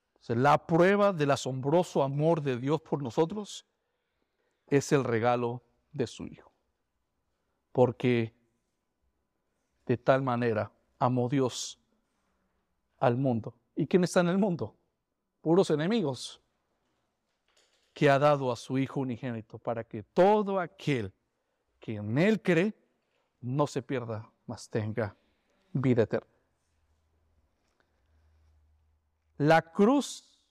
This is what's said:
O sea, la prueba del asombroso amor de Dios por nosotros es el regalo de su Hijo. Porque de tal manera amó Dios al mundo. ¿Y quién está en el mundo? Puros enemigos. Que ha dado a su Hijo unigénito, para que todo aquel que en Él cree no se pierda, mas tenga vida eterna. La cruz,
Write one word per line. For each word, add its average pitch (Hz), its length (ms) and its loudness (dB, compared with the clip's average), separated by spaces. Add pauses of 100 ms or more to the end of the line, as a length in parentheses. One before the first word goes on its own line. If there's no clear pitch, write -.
(200)
O - 20 -20
sea, 117 140 -4
la 143 300 2
prueba 196 480 4
del 147 160 0
asombroso 139 720 0
amor 147 400 0
de 127 160 -2
Dios 139 240 -2
por 147 200 -6
nosotros 165 600 -4 (1000)
es 139 260 0
el 143 100 4
regalo 120 600 -2 (300)
de 135 140 -4
su - 200 -14
Hijo. - 260 -20 (1200)
Porque 120 640 2 (1500)
de 120 100 0
tal 135 240 2
manera 120 500 -2 (280)
amó 123 320 0
Dios 131 500 -4 (1200)
al 123 180 2
mundo. 123 380 -2 (200)
¿Y 156 120 -2
quién 180 180 2
está 180 160 0
en 175 80 2
el 175 80 0
mundo? 175 400 -2 (640)
Puros 170 300 2
enemigos. 160 720 -2 (1500)
Que 143 140 4
ha 139 80 4
dado 139 340 2
a 117 40 -6
su 131 200 -6
Hijo 135 240 -2
unigénito, 120 580 -8
para 113 240 -6
que 110 200 -12
todo 196 580 2
aquel 131 540 -6 (680)
que 113 140 -10
en 104 240 -4
Él 202 240 2
cree 185 320 0 (680)
no 135 260 -2
se - 140 -8
pierda, 113 500 -8 (160)
mas - 220 -14
tenga 107 480 -6 (560)
vida 127 300 2
eterna. - 260 -4 (3000)
La 156 240 4
cruz, - 760 -2 (120)